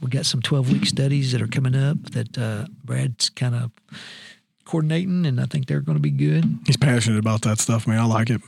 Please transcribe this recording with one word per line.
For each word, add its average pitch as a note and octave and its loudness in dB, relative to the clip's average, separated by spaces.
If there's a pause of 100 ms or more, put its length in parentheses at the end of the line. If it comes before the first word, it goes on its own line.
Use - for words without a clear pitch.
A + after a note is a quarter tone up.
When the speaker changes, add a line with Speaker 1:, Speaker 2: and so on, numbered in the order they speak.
Speaker 1:
we B2+ -4
got C3+ -2
some B2 -2
twelve-week C3+ 2
studies C#3 0
that A#2+ 0
are G#2+ -2
coming C3 0
up C#3 0
that, A2+ -6
uh, A2 -4 (180)
Brad's B2+ -2
kinda A#2+ -2 (920)
coordinating, E3+ 0
and B2+ 0
I B2+ 0
think C#3 -2
they're D3 0
gonna D2+ 0
be D2 2
good. - 2
Speaker 2:
He's C3+ 4
passionate A#2+ 4
about G#2+ 0
that G#2+ 2
stuff, A2+ 0
man. A2 2
I A#2 2
like A2+ 2
it. G#2+ 0